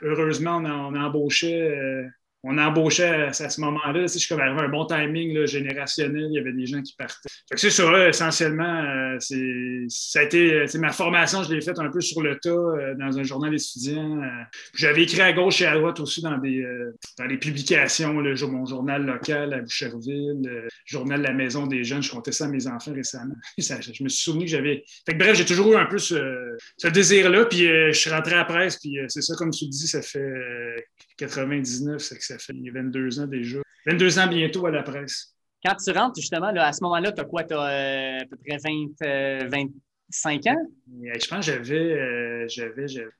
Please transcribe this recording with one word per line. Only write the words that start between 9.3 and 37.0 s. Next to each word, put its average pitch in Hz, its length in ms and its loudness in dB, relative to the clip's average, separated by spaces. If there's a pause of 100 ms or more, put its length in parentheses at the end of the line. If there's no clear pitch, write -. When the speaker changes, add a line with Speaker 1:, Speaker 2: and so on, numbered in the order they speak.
Speaker 1:
ça - 300 -2
a 147 40 6
été, 165 300 6
euh, 151 80 4
tu 143 120 0
sais, 165 40 -4
ma 156 140 0
formation, 170 520 2
je 160 100 -2
l'ai 151 80 0
faite 170 180 -4
un 147 100 -2
peu 165 100 -2
sur 160 220 -2
le 143 180 0
tas, 170 100 -2
euh, 160 460 0
dans 135 220 -4
un 135 60 -2
journal 139 300 -2
étudiant. 147 680 -4
Euh, 135 60 -6 (480)
j'avais 156 280 4
écrit 165 180 2
à 180 120 6
gauche 180 280 4
et 175 40 4
à 151 80 4
droite 160 260 2
aussi 156 220 -6
dans 151 160 -2
des, 131 240 -2
euh, 120 340 -8 (220)
dans 123 80 -6
les 131 120 -4
publications, 147 840 2
là, 139 140 0
jo-, 139 120 -2
mon 131 180 -4
journal 139 380 -2
local 143 500 -2
à 127 60 -4
Boucherville, 131 880 -4
euh, 117 200 -8 (180)
journal 143 340 -2
de 143 80 2
la 131 60 0
Maison 131 320 -2
des 127 180 -2
Jeunes, 139 200 -2
je - 80 -4
comptais 123 200 -8
ça 147 140 -2
à 147 40 -2
mes 131 180 -2
enfants 123 260 -8
récemment. 135 420 -8 (100)
<laughs> - 140 -10
Ça, 139 220 -4
je 123 220 -10
me 135 60 -2
suis - 120 -2
souvenu 170 240 -2
que 165 60 -4
j'avais, 143 320 0 (220)
fait 160 80 -2
que 160 40 -2
bref, 196 180 8
j'ai 170 100 4
toujours 196 280 6
eu - 20 10
un 180 120 6
peu 196 100 -2
ce, 131 580 -2 (220)
ce 170 100 0
désir-là, 190 580 8
puis, 175 220 6
euh, 160 240 8
je 156 60 4
suis 156 140 2
rentré 160 240 0
à - 20 6
La 165 80 4
Presse, 170 320 2
puis, 139 220 -8
euh, 135 100 -4
c'est 147 120 -6
ça, 165 140 -2
comme 165 140 -2
tu 156 160 -4
le 139 60 -6
dis, 143 160 -4
ça 143 140 -2
fait, - 180 -8
euh, 123 560 -6 (420)
quatre-vingt-dix-neuf, 139 840 -4
c'est 127 120 -10
que - 80 -10
ça 123 140 -10
fait - 160 -14
vingt-deux 127 680 -4
ans 143 60 -4
déjà. 127 320 -6 (300)
Vingt-deux 180 320 4
ans 185 80 6
bientôt 170 400 0
à 160 40 2
La 143 120 -2
Presse. 139 500 -10 (320)
Speaker 2:
Quand 190 80 4 (100)
tu 202 60 -2
rentres, 196 320 2
justement, 175 300 -2
là, 165 160 4
à 143 60 2
ce - 100 -6
moment-là, 175 280 0